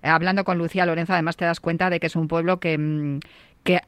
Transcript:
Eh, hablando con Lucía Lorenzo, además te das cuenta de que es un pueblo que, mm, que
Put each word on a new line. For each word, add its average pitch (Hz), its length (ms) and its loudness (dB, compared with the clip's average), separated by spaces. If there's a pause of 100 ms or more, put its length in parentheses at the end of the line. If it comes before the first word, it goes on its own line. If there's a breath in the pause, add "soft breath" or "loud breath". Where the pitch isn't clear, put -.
Eh, 143 60 -2
hablando 185 360 2
con 180 140 0
Lucía 175 280 0
Lorenzo, 170 260 0
además 165 240 0
te - 80 -4
das 170 140 0
cuenta 175 320 0
de 170 80 0
que 170 80 -2
es 160 100 -4
un 160 120 0
pueblo 170 320 0
que, 160 180 0
mm, 151 400 -2 (460 soft breath)
que 180 240 2